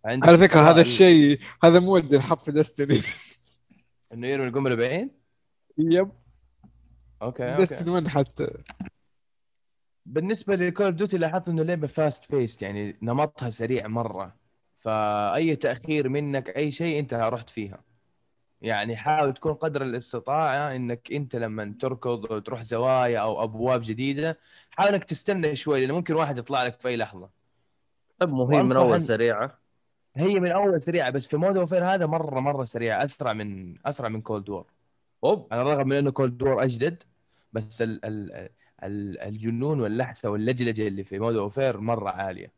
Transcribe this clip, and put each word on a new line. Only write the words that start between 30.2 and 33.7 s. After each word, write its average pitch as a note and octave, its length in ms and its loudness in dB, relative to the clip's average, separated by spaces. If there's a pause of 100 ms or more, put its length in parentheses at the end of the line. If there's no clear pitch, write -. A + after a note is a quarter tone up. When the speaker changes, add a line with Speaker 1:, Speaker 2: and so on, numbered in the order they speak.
Speaker 1:
من F3 120 0
أول F#3 300 2
سريعة، E3 280 0
بس C3 180 -4
في D3+ 100 -2
مود F#3+ 200 2
وورفير F3 360 0
هذا F3+ 120 0
مرة، D3+ 340 -4
مرة C#3 240 -2
سريعة، A2+ 400 -2
أسرع C3 300 -4
من، G2 420 -10 (100)